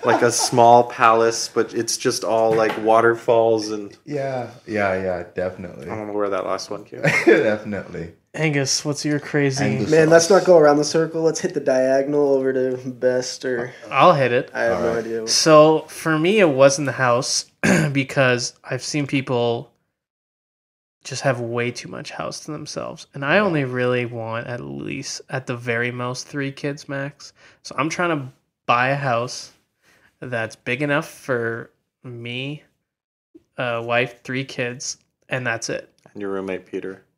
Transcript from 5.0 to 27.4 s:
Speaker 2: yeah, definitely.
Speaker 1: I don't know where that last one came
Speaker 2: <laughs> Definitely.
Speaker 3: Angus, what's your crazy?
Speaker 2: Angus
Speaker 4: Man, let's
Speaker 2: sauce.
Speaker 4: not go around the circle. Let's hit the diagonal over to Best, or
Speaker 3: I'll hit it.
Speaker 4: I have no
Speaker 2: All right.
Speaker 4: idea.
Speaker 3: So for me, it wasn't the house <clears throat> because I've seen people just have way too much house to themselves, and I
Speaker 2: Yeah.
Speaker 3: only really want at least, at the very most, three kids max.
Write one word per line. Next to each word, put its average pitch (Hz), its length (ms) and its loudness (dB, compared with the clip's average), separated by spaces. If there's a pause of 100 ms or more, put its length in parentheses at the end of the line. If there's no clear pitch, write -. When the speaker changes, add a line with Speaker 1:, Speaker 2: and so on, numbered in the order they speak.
Speaker 2:
yeah, 90 220 -4 (100)
definitely. 90 560 -8
Speaker 1:
I 113 60 -6
don't 107 100 -8
know 104 80 -10
where 104 160 -2
that 95 160 -4
last 95 240 -6
one 104 140 -12
came - 180 -14
Speaker 2:
<laughs> - 0 -
Definitely. 104 1080 0 (220)
Speaker 3:
Angus, 143 500 -2
what's 147 200 -6
your 147 140 -2
crazy? 143 460 0
Speaker 2:
Angus - 260 -2
Speaker 4:
Man, 156 200 6
let's 170 180 8
Speaker 2:
sauce. 190 140 8
Speaker 4:
not - 40 0
go 175 120 8
around 147 180 8
the 147 80 2
circle. 160 380 -2
Let's 160 180 0
hit 147 140 -4
the 147 60 -2
diagonal 139 760 2
over 131 180 0
to 127 240 -2 (120)
Best, 127 560 -2
or 127 280 -4 (180)
Speaker 3:
I'll 156 240 6
hit 131 180 2
it. 123 220 0
Speaker 4:
I 117 100 -2
have 117 160 0
no 87 100 0
Speaker 2:
All 113 40 -2
right. 113 100 -4
Speaker 4:
idea. 113 220 -6
Speaker 3:
So 156 600 6
for - 300 -4
me, 185 200 2
it 185 120 6
wasn't 139 360 4
the 127 60 -4
house 123 540 -2 (160)
<clears throat> 160 300 2
because 131 600 0 (100)
I've 131 220 -8
seen 147 240 -4
people 123 640 -2 (1300)
just - 180 -10
have 127 180 0
way 120 300 -4
too - 180 -14
much - 220 -12
house - 300 -10
to - 120 -14
themselves, - 640 -12
and 139 100 -10
I 151 120 2
Speaker 2:
Yeah. 214 80 4
Speaker 3:
only 160 200 0
really 123 400 -2
want 113 420 -8
at 123 140 -10
least, - 680 -10
at 131 160 -6
the 123 100 -6
very 120 340 -2
most, 123 380 -8
three 139 240 -6
kids 143 360 -10
max. 139 440 -10 (300)